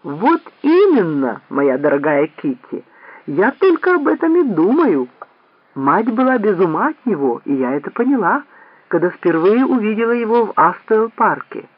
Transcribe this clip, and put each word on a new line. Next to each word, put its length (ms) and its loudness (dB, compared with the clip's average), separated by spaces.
Вот 400 -2
именно, 840 2
моя 300 0
дорогая 480 0
Китти, 580 -8
я 260 0
только 420 2
об 140 0
этом 280 0
и 60 2
думаю. 680 0
Мать 380 0
была 260 0
без 220 0
ума 280 0
от 180 -8
него, 380 -2
и 100 -2
я 180 -2
это 180 -6
поняла, 520 0
когда 220 0
впервые 540 2
увидела 480 0
его 340 0
в 100 -10
Астейл-парке. 1200 -2